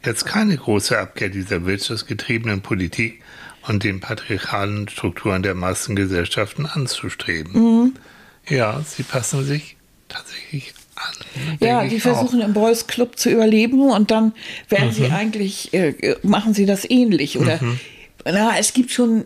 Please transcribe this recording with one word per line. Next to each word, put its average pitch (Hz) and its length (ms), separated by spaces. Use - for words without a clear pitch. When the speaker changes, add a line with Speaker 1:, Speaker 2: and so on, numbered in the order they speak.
Speaker 1:
jetzt 117 220
keine 208 300
große 110 420
Abkehr 98 300
dieser 92 380
wirtschaftsgetriebenen 110 960
Politik 98 600
und 104 160
den 95 160
patriarchalen 104 880
Strukturen 92 560
der 98 100
Massengesellschaften 95 1120
anzustreben. 87 880
Speaker 2:
Mhm. 233 400
Speaker 1:
Ja, 123 360
sie - 200
passen 135 400
sich 143 320
tatsächlich - 640
an, - 640
Speaker 2:
Ja, 240 200
Speaker 1:
denke - 100
Speaker 2:
die 226 60
Speaker 1:
ich 220 100
auch. 247 100
Speaker 2:
versuchen 247 240
im 208 140
Boys 226 340
Club 240 300
zu - 120
überleben 226 600
und 208 200
dann 220 220
werden 135 200
sie 113 120
Speaker 1:
Mhm. 131 120
Speaker 2:
eigentlich, 208 600
äh, 151 400
machen 202 300
sie 196 120
das 196 240
ähnlich, 208 480
oder? 160 240
Speaker 1:
Mhm. 123 160
Speaker 2:
Na, 202 340
es 214 160
gibt 247 160
schon, 226 360